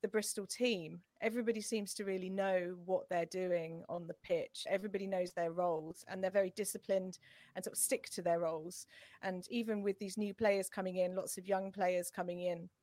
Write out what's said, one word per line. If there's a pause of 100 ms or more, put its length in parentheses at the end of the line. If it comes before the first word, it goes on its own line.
the
Bristol
team, (200)
everybody
seems
to
really
know
what
they're
doing
on
the
pitch.
Everybody
knows
their
roles,
and
they're
very
disciplined (360)
and
sort
of
stick
to
their
roles. (360)
And
even
with
these
new
players
coming
in,
lots
of
young
players
coming
in (140)